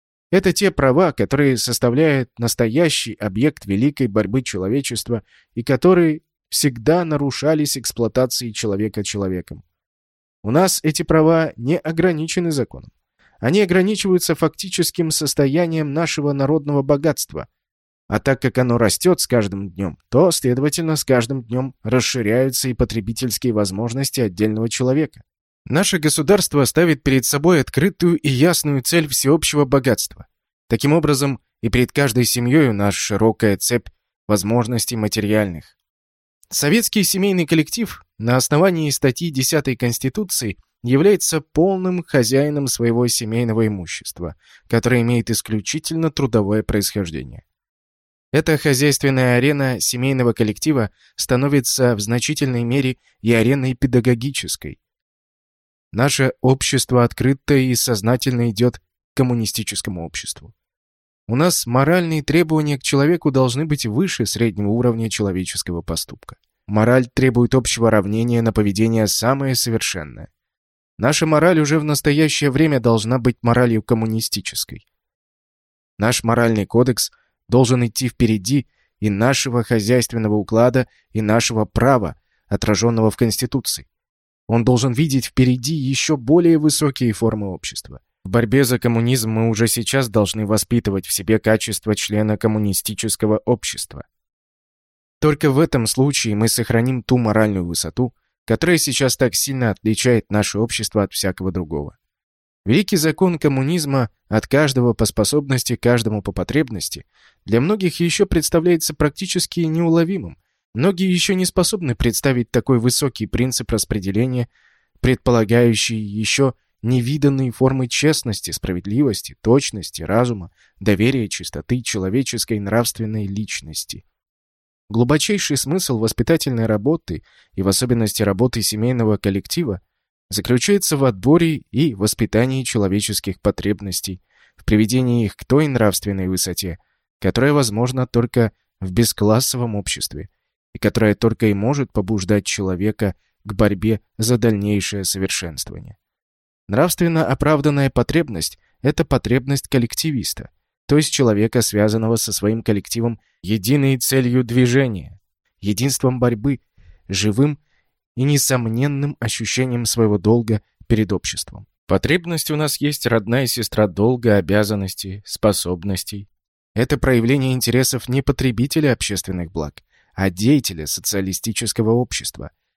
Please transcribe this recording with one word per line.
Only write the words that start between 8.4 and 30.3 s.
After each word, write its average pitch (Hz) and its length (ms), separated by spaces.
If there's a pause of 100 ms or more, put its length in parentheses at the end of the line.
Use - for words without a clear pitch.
человека 104 540
человеком. 92 580 (800)
У 107 80
нас 180 320
эти 156 200
права 160 520
не 123 220
ограничены 165 720
законом. 113 400 (480)
Они 160 220
ограничиваются 185 720
фактическим 165 760
состоянием 151 840
нашего 147 400
народного 143 480
богатства. 143 680 (640)
А 101 100
так 135 220
как 127 160
оно 123 200
растёт 117 440
с - 60
каждым 98 440
днём, 87 260 (120)
то, 170 220
следовательно, 147 680
с - 80
каждым 127 360
днём 123 320 (100)
расширяются 123 840
и 123 60
потребительские 113 800
возможности 110 680
отдельного 107 480
человека. 131 560 (420)
Наше 175 320
государство 147 680
ставит 160 380
перед 127 200
собой 151 380
открытую 170 560
и - 100
ясную 143 540
цель 160 260
всеобщего 143 560
богатства. 127 640 (400)